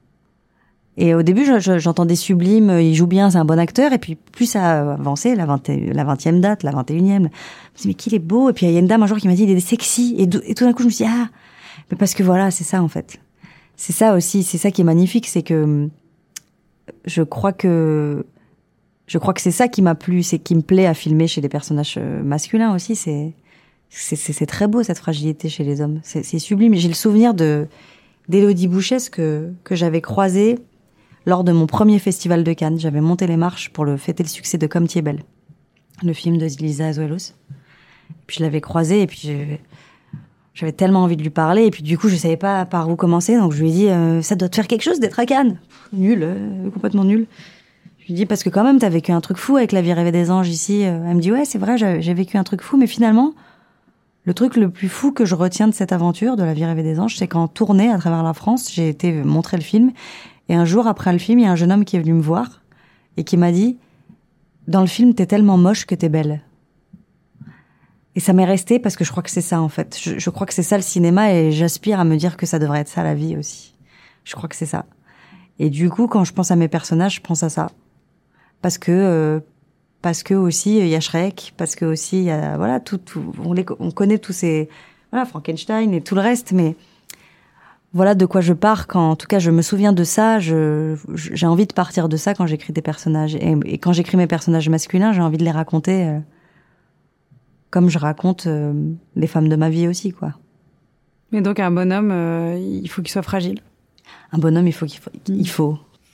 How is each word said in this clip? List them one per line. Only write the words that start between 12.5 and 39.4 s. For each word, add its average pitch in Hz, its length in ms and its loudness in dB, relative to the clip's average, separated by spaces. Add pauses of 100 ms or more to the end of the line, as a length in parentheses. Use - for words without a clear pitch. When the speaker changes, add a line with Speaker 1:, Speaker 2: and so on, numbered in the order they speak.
Speaker 1:
ça, 185 180 -2
en 165 60 2
fait. - 320 -10 (600)
C'est - 120 -8
ça 220 200 4
aussi, 185 300 0
c'est 175 140 -4
ça 202 140 0
qui 190 100 0
est - 20 4
magnifique, 180 420 2
c'est - 160 -2
que, 156 220 0
hum, 147 260 0 (1160)
je 170 180 -2
crois 170 300 -2
que, 156 720 0 (840)
je - 100 -4
crois 185 160 0
que - 60 -6
c'est 180 120 0
ça 247 180 0
qui 220 120 0
m'a 170 140 4
plu, 180 260 -2
c'est 170 160 -2
qui - 160 -4
me 165 80 4
plaît 190 240 4
à 170 80 2
filmer 156 340 0
chez 160 120 -6
des 143 80 -4
personnages, 147 500 -6
euh, 147 240 -6
masculins 185 540 -2
aussi, 196 220 -4
c'est, 151 360 -6 (560)
c'est, - 280 -8
c'est, - 160 -8
c'est 151 120 -4
très 202 220 -2
beau, 226 160 2
cette 180 140 -4
fragilité 151 500 -6
chez 156 160 -6
les 143 160 -2
hommes. 151 240 -4
C'est, - 200 -8
c'est - 160 -6
sublime. 208 360 2
J'ai 170 140 2
le 165 40 -2
souvenir 220 400 4
de, 151 340 0 (600)
d'Élodie 190 400 4
Bouchès 196 420 -2
que, 160 440 -4 (100)
que 190 120 -4
j'avais 170 260 0
croisée 202 580 2 (640)
lors 180 200 4
de 175 80 6
mon 165 120 4
premier 208 340 4
festival 175 440 0
de 165 80 0
Cannes. 160 280 -2
J'avais 151 220 -2
monté 175 260 2
les 170 100 0
marches 175 340 -4
pour 151 140 -4
le, 143 100 0
fêter 151 280 -6
le 156 60 -4
succès - 280 -8
de 151 100 -2
Comme 170 220 0
tu - 80 -4
es 170 40 0
belle, 147 220 -6 (800)
le 170 100 0
film 170 240 -2
de 160 80 0
Lisa 151 420 -4
Azuelos. 156 460 -6 (920)
Puis - 120 -12
je 165 40 -2
l'avais 151 180 -2
croisée 165 400 0
et 185 60 2
puis - 160 -16
je, 147 320 -8 (960)